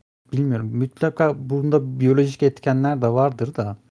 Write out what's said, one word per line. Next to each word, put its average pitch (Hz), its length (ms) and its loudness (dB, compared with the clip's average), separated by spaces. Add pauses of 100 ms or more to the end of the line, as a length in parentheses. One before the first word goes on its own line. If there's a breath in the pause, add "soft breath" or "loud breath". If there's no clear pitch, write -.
(320)
Bilmiyorum. 120 460 -2
Mutlaka 143 720 -2
bunda 139 500 0
biyolojik 135 440 2
etkenler 135 580 0
de 120 60 2
vardır 123 480 0
da 104 220 -6 (140)